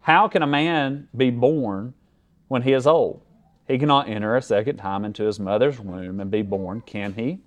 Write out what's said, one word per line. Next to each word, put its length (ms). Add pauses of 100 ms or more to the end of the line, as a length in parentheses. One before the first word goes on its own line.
"How 280
can 140
a 40
man 680
be 140
born 640 (560)
when 140
he 100
is 140
old? 340 (480)
He 100
cannot 300
enter 260
a 60
second 380
time 260
into 200
his 140
mother's 400
womb 420
and 100
be 100
born, 400
can 320
he?" 340